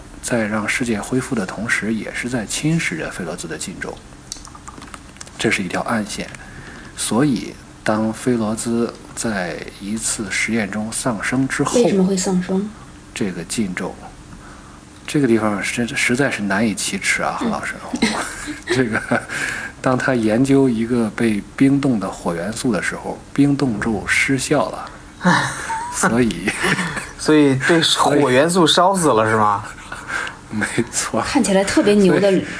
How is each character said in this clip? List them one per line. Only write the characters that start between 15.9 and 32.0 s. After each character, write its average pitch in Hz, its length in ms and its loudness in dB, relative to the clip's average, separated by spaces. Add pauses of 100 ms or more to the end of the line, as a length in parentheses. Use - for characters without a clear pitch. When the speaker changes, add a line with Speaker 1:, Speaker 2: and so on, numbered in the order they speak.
Speaker 1:
在 131 160 2
是 104 120 -4
难 101 240 0
以 101 80 0
启 - 240 -4
齿 - 240 0
啊， 76 200 -2
Speaker 2:
嗯。 - 80 0
Speaker 1:
老 - 140 -4
师。 - 100 -6 (500)
<laughs> - 420 -10
这 127 180 2
个， 110 160 -2 (800)
当 131 160 2
他 131 180 0
研 110 300 4
究 135 240 6
一 113 180 0
个 117 300 2
被 107 260 2 (140)
冰 139 240 6
冻 131 180 2
的 95 120 -4
火 - 240 -4
元 87 180 -4
素 123 180 0
的 92 120 0
时 - 120 -2
候， - 240 -8 (140)
冰 139 240 4
冻 127 240 0
咒 107 260 -2
失 - 320 2
效 131 320 0
了。 - 200 -10 (320)
Speaker 3:
<laughs> - 720 0
Speaker 1:
所 - 280 2
以， 87 280 0 (680)
Speaker 3:
所 - 160 4
以 143 200 6 (140)
被 170 120 6
火 143 500 4
元 135 180 6
素 175 180 6
烧 180 280 6
死 170 140 4
了， 110 200 4
是 110 80 2
吗？ 104 280 2 (840)
Speaker 1:
没 107 160 -2 (260)
错。 - 300 -2
Speaker 2:
看 269 200 2
起 202 100 2
来 196 120 6
特 294 180 2
别 208 120 6
牛 196 260 8